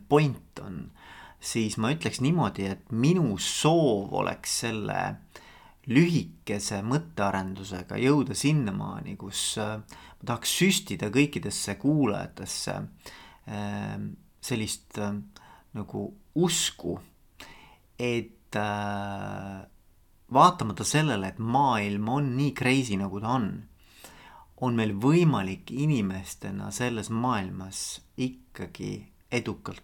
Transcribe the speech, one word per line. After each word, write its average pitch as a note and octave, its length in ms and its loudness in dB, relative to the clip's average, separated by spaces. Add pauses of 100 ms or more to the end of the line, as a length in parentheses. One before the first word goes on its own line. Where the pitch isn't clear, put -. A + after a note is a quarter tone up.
point C#3+ 540 2
on, F2+ 240 -10 (500)
siis A2 400 -2
ma A2+ 160 2
ütleks C#3 320 -4
niimoodi, B2 400 0
et F#2+ 260 -6
minu C3 460 4
soov B2 840 2
oleks - 420 -4
selle G#2+ 340 -2 (880)
lühikese A#2 960 0
mõttearendusega G2 1160 -2
jõuda C3 360 4
sinnamaani, G2+ 800 0
kus, - 440 -4
äh, G#2+ 160 -4
ma - 560 -10
tahaks - 240 -2
süstida C3+ 560 2
kõikidesse A2+ 640 0
kuulajatesse, G#2 1040 0 (640)
ähm, G#2 640 -6 (280)
sellist, - 560 -6
äh, G#2 160 -2 (640)
nagu G2+ 320 -6 (240)
usku, - 640 0 (1000)
et, A#2+ 560 -4
äh, G2+ 1120 -4 (640)
vaatamata C3+ 500 6
sellele, A#2+ 440 2
et F#2+ 120 -8
maailm A2+ 720 2
on C3+ 280 0
nii C#3+ 160 2
crazy, B2+ 440 2
nagu G2 240 -4
ta A2 160 -2
on, A2 100 0 (1120)
on B2 160 2
meil G#2+ 160 2
võimalik A#2 800 4
inimestena G2+ 1040 -2
selles A#2 340 -2
maailmas G2 920 -4 (160)
ikkagi B2+ 760 -6 (380)
edukalt A2 520 -6